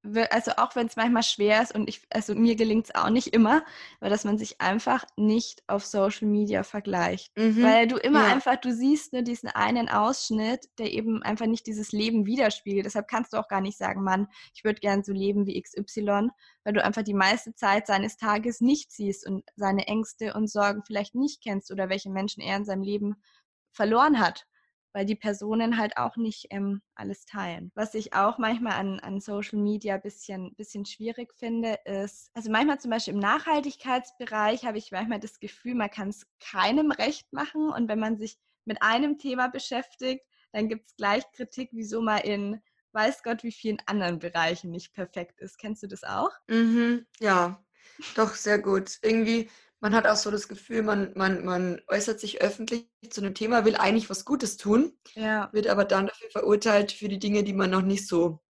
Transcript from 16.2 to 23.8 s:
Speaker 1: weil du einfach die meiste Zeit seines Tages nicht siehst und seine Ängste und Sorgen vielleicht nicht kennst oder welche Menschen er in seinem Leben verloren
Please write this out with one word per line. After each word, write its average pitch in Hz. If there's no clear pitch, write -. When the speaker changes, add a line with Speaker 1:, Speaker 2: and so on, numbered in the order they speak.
Speaker 1:
weil 208
du 208
einfach 214
die 208
meiste 202
Zeit 208
seines 202
Tages 214
nicht 285
siehst 196
und 196
seine 196
Ängste 220
und 214
Sorgen 202
vielleicht 208
nicht 285
kennst 196
oder 190
welche 196
Menschen 190
er 196
in 208
seinem 196
Leben 208
verloren 240